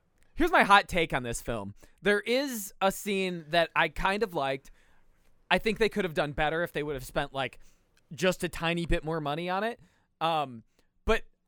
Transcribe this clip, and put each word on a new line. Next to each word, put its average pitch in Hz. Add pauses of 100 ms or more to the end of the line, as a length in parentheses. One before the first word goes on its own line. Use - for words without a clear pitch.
(340)
Here's 330
my 330
hot 202
take 165
on 135
this 117
film. 101 (280)
There 202
is 240
a 196
scene 190
that 165
I 165
kind 196
of 185
liked. 135 (800)
I 185
think 196
they -
could 202
have 170
done 147
better 156
if 165
they 151
would 147
have 131
spent, -
like, 135 (560)
just 180
a 180
tiny 170
bit 170
more 160
money 156
on 185
it. 226 (400)
Um, 147 (440)
but 220 (260)